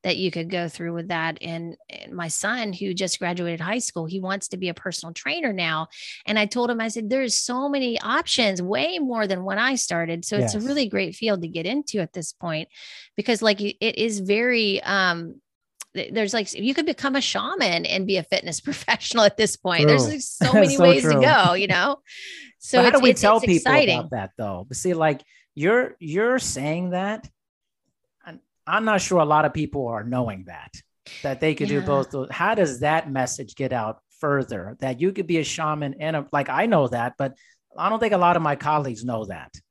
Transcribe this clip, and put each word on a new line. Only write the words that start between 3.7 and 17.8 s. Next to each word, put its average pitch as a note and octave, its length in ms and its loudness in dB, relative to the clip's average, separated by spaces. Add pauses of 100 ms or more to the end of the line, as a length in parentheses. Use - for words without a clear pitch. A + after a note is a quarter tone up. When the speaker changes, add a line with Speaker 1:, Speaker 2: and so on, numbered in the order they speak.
Speaker 1:
school, E3+ 260 -6
he F3+ 140 -6
wants F#3+ 300 -6
to F#3+ 80 -10
be F3+ 120 -4
a E3+ 60 -6
personal E3+ 360 -10
trainer C#4+ 400 -4
now. D#3+ 360 -2 (400)
And G#3+ 100 0
I G#3+ 80 2
told A#3+ 240 -2
him, A#3 100 -2
I A3+ 100 -2
said, G#3+ 200 -6
"There's B3+ 240 0
so B3+ 340 -2
many C4 320 -2
options, A3+ 600 0
way C4+ 380 -2
more A#3+ 260 -2
than F#3 180 -2
when G3 140 -4
I B3+ 160 0
started." E3+ 500 -2
So G#3 140 -2
it's A#2 160 2
a G#3+ 60 -2
Speaker 2:
Yes. A#3 80 -4
Speaker 1:
really C#4 200 0
great F#3+ 280 -4
field G#3 260 -2
to E3+ 60 -6
get E3 180 -6
into B3+ 340 -4
at D#3+ 140 -4
this E3+ 180 -10
point, D#3+ 380 -8 (480)
because, G#3+ 240 0
like, G#3 180 4
it G#3 220 -4
is G#3+ 380 -2
very, G#3+ 640 2
um, F3+ 580 0 (540)
th-, - 180 -8
there's, G#3 200 0
like, A3 200 -2
you C4 220 -2
could D#4+ 100 0
become C#4 300 -2
a C#4 60 2
shaman F3+ 680 -2